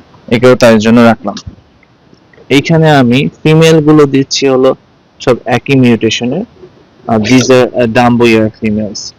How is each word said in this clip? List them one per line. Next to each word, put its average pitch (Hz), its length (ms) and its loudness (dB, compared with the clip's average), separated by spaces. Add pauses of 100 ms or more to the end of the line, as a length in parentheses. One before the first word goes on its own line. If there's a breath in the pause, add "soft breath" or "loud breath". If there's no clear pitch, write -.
(280)
একেও 123 260 2
তার 113 240 2
জন্য 113 220 2
রাখলাম। 110 340 0 (1120)
এইখানে 160 420 0
আমি 135 380 0 (140)
ফিমেল 160 380 2
গুলো 151 260 2
দিচ্ছি 135 420 -4
হলো 131 260 0 (460)
সব 123 240 -2
একই 123 300 -4
মিউটেশনের। 123 680 -2 (640)
Uh, 113 120 -2
these 120 320 0
are, 127 160 2
uh, 120 200 -4
Dumbo 120 380 0
ear 110 260 0 (120)
females। 107 380 -6 (180)